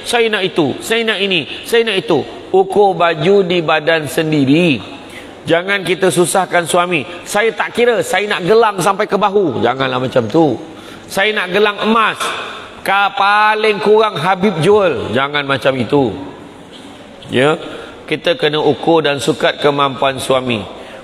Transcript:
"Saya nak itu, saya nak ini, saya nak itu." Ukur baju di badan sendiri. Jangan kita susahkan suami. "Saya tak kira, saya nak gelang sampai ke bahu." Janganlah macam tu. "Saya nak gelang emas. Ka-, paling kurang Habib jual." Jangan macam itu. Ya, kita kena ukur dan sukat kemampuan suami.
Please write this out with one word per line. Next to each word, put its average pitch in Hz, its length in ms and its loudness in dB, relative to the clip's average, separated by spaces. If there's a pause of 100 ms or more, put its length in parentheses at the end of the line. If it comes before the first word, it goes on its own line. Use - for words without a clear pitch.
"Saya 233 240 2
nak 196 160 -2
itu, 156 320 -2
saya 226 240 -2
nak 220 160 -2
ini, 185 480 -4
saya 233 240 2
nak 190 160 0
itu." 147 160 2 (320)
Ukur 190 400 4
baju 170 480 2
di 175 240 0
badan 160 400 2
sendiri. 151 720 2 (640)
Jangan 185 400 0
kita 175 320 0
susahkan 175 560 0
suami. 175 320 0 (240)
"Saya 214 240 0
tak 190 240 -4
kira, 233 320 2
saya 202 240 -2
nak 175 160 -2
gelang 214 320 4
sampai 196 320 0
ke 202 80 0
bahu." 190 480 0
Janganlah 127 320 0
macam 123 320 0
tu. 147 320 2 (480)
"Saya 208 240 0
nak 190 160 -4
gelang 208 320 0
emas. 214 400 0 (640)
Ka-, 196 320 2
paling 214 640 2
kurang 208 400 4
Habib 180 400 0
jual." 160 560 2
Jangan 139 320 -2
macam 135 320 0
itu. 117 320 2 (1200)
Ya, 147 240 2 (480)
kita 156 320 -2
kena 151 240 0
ukur 160 400 2
dan 143 160 0
sukat 151 400 0
kemampuan 139 640 0
suami. 127 400 0 (420)